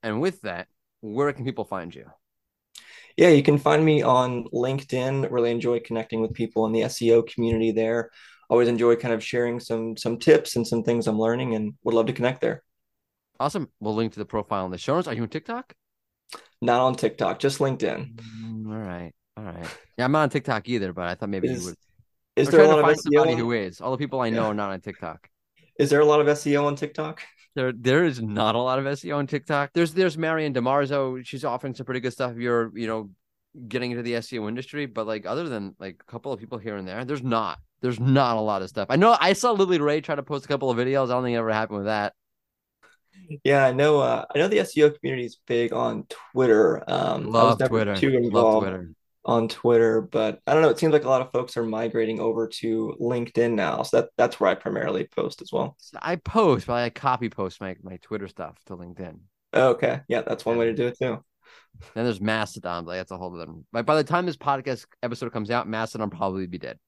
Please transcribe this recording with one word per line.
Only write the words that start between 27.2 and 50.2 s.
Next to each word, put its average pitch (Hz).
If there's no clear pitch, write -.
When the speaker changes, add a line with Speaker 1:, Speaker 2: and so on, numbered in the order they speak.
Speaker 1:
There, 127
there 127
is 123
not 110
a 117
lot 127
of 135
S 139
E 170
O 147
on 143
TikTok. 143
There's, 170
there's 175
Marian 160
DeMarzo. 131
She's 135
offering 127
some 117
pretty 127
good 120
stuff 127
if 113
you're, 120
you 117
know, 110
getting 123
into 120
the 120
S 117
E 120
O 104
industry. 135
But, 110
like, 110
other 147
than, 101
like, 95
a -
couple 120
of 107
people 113
here 107
and 95
there, 104
there's 135
not. 113
There's 123
not 127
a 110
lot 104
of 92
stuff. 98
I 131
know 214
I 175
saw 247
Lily 185
Ray 147
try 151
to 143
post 139
a -
couple 135
of 117
videos. 131
I 123
don't 127
think 120
it 117
ever 110
happened 110
with 98
that. 104
Speaker 2:
Yeah, 139
I 127
know, 147
uh, 120
I 143
know 175
the 208
S 190
E 151
O 147
community 135
is -
big 120
on 117
Twitter. 110
Um, 90
I 87
was -
Speaker 1:
Love 113
Speaker 2:
never 131
Speaker 1:
Twitter. 107
Speaker 2:
too 135
Speaker 1:
Love 120
Speaker 2:
involved 110
Speaker 1:
Twitter. 90
Speaker 2:
on 117
Twitter, 113
but 110